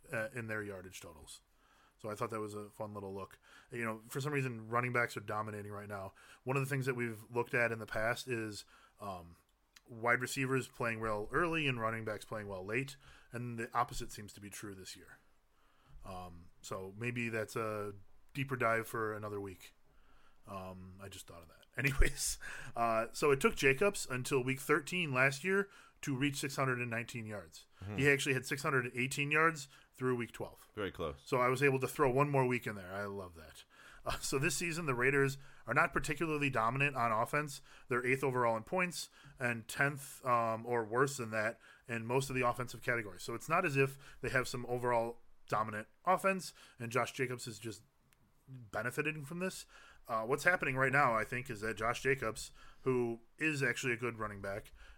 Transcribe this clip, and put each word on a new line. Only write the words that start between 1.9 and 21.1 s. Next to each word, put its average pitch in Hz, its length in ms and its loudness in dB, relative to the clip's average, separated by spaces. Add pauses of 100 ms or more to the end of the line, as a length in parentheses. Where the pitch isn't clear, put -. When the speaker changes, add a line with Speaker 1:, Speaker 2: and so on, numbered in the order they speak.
Speaker 1:
So 110 120 -6
I - 20 -4
thought 113 160 -4
that 113 100 -4
was 107 140 -6
a 104 240 -10
fun 104 160 -6
little 98 220 -8
look. 95 240 -10 (320)
You 117 120 -4
know, 110 260 -2
for 135 120 -4
some 143 120 -2
reason, 120 360 -2
running 120 240 2
backs 120 240 2
are 110 40 -4
dominating 104 500 -4
right 101 180 -10
now. 98 240 -6 (300)
One 131 120 0
of 135 60 4
the 135 80 -2
things 131 160 0
that 127 100 2
we've 117 220 -2 (160)
looked 120 220 0
at 117 160 4
in 113 80 -4
the 107 80 -8
past 117 400 0
is, 110 360 -4 (380)
um, 90 360 -10 (500)
wide 120 320 2
receivers 131 480 0
playing 113 320 -4
well 107 320 -2
early 160 360 2
and 123 120 0
running 113 240 -2
backs 107 220 -6
playing 107 220 -8
well 95 180 -6
late, 127 300 -2 (360)
and 120 280 -6
the 113 120 -6
opposite 120 400 -2
seems 104 220 -12
to 101 80 -18
be 101 80 -12
true 101 240 -10
this 92 220 -14
year. - 240 -20 (840)
Um, 90 420 -10 (160)
so 98 380 -8
maybe 120 300 -2
that's 110 260 -2
a 107 360 -2 (420)
deeper 139 220 -2
dive 113 320 2
for 110 260 -2
another 104 260 -6
week. 98 340 -10 (760)
Um, 92 440 -10 (100)
I 95 40 -12
just - 200 -14